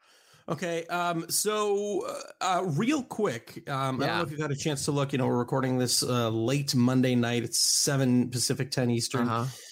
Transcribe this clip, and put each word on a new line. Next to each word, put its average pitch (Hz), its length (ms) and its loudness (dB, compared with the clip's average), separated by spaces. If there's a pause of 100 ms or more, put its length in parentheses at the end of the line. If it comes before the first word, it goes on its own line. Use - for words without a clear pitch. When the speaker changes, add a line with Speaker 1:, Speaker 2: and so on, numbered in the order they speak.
(500)
Speaker 1:
Okay, 170 380 -4
um, 175 420 -2
so, 208 720 0 (380)
uh, 180 180 2
uh, 190 40 -2
real 226 400 0
quick, - 680 -4
um, 135 320 -2
I 135 60 0
don't - 0 -
Speaker 2:
Yeah. 113 100 -2
Speaker 1:
know 175 60 0
if 147 80 -6
you've 147 100 -6
had 151 100 -2
a 139 40 -4
chance 143 300 -2
to 156 60 0
look, 139 220 0
you 135 60 2
know, 127 80 2
we're 123 100 2
recording 127 400 0
this, 123 240 2
uh, 120 280 2
late 127 440 0
Monday 127 400 4
night. 120 300 2
It's - 160 -2
seven 127 720 4
Pacific, 139 400 -2
ten 123 180 2
Eastern. 120 400 0
Speaker 2:
Uh-huh. 117 160 0 (260)